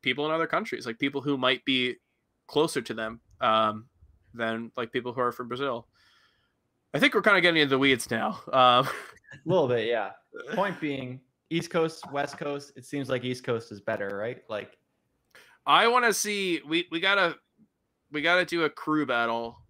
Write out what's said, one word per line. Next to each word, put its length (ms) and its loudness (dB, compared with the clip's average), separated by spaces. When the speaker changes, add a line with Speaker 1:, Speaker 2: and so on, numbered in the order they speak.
Speaker 1:
people 240 -2
in 40 -2
other 160 -2
countries, 380 -4
like, 140 -8
people 220 -2
who 140 -2
might 300 0
be 300 0
closer 340 0
to 120 -8
them, 280 -8
um, 460 2
than, 420 -6
like, 140 -8
people 220 -6
who 80 -4
are 100 0
from 160 -10
Brazil. 400 -6
I 60 0
think 160 2
we're 80 2
kinda 180 6
getting 200 4
into 100 4
the 80 4
weeds 320 2
now. 280 -2
Um, 400 6
<laughs> 40 -8
Speaker 2:
A 120 -20
little 240 2
bit, 180 0
yeah. 240 -2
Point 260 -2
being, 400 -6
East 200 -4
Coast, 420 -2
West 260 -4
Coast, 380 -8
it 80 -18
seems 260 -8
like 140 -2
East 220 -6
Coast 260 -4
is 80 -14
better, 380 -4
right? 320 -8
Like, 280 -8
Speaker 1:
I 220 6
wanna 240 4
see, 560 -2
we, 240 0
we 80 -4
gotta, 380 2
we 100 -4
gotta 220 4
do 220 0
a 40 2
crew 360 -2
battle. 520 -2